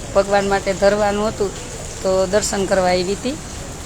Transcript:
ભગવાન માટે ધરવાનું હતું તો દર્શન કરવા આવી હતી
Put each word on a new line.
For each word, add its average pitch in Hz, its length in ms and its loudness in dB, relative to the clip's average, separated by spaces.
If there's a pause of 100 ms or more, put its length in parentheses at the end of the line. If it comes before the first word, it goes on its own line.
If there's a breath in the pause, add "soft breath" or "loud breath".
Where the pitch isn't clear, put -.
(140)
ભગવાન 196 340 4
માટે 196 240 0
ધરવાનું 208 560 2
હતું 208 220 -2 (520)
તો 190 240 2
દર્શન 196 400 0
કરવા 185 220 2
આવી 180 240 2
હતી 247 240 -4 (500)